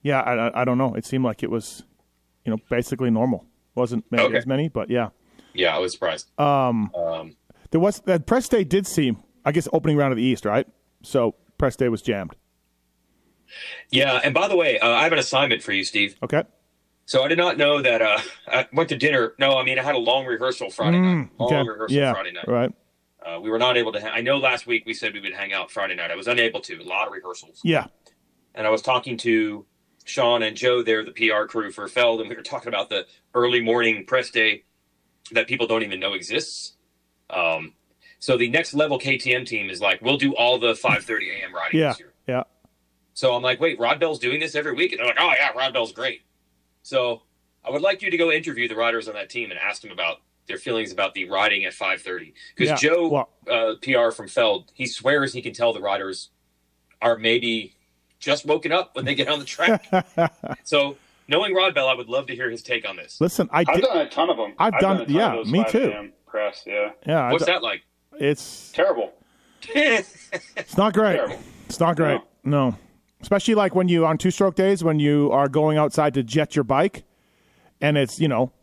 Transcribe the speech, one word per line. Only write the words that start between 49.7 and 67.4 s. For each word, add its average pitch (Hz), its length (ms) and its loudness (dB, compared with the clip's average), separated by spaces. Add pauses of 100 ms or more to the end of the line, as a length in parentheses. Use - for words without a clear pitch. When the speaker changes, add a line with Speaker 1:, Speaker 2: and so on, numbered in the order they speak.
Speaker 2:
them 104 100 -18
about 85 240 -6 (320)
their - 100 -8
feelings 113 320 -4
about 95 240 -4
the 95 160 -8
riding 98 340 0
at 90 80 -6
five 95 300 -6
thirty. 90 320 -12 (220)
'Cause - 100 2
Speaker 1:
Yeah, 151 100 2
Speaker 2:
Joe, 165 320 2
Speaker 1:
well 143 220 0 (180)
Speaker 2:
uh, 113 320 0
P 135 140 -4
R 117 160 4
from 110 180 -12
Feld, 107 460 0
he - 120 -8
swears 139 460 0
he 127 80 -10
can 120 120 -10
tell 117 200 0
the 104 80 -6
riders 98 500 -4 (720)
are 117 160 2
maybe 113 600 0 (420)
just 143 280 -2
woken 151 240 0
up 180 240 0
when 131 100 -6
they 143 120 -2
get 139 120 0
on 147 120 -2
the 139 40 -12
track. 185 460 0
Speaker 1:
<laughs> - 760 -2
Speaker 2:
So 143 320 0 (320)
knowing 190 260 2
Rod 190 200 2
Bell, 131 140 2
I 131 60 2
would 123 140 -10
love 131 200 -2
to 131 80 -8
hear 123 140 -4
his 113 120 -10
take 113 260 -6
on 98 80 -10
this. - 240 -10
Speaker 1:
Listen, 175 320 0
I 151 80 4
Speaker 3:
I've 175 60 2 (100)
Speaker 1:
did 285 80 2
Speaker 3:
done 381 140 2
a 285 100 0
ton - 220 0
of 294 80 0
'em. 220 200 -6
Speaker 1:
I've 208 160 2
Speaker 3:
I've - 60 2
Speaker 1:
done, 190 180 4
Speaker 3:
done - 40 -4
a - 40 -8
ton 143 80 0
Speaker 1:
yeah, 185 160 4
Speaker 3:
of 113 140 -2
those 113 80 -2
Speaker 1:
me 196 120 4
too. 220 160 2
Speaker 3:
five 247 100 2
A 104 80 -8
M 101 140 -16 (140)
press, 104 400 -6
yeah. 104 240 -2 (160)
Speaker 1:
Yeah, 151 200 2
I've 123 60 0
Speaker 2:
What's 160 140 0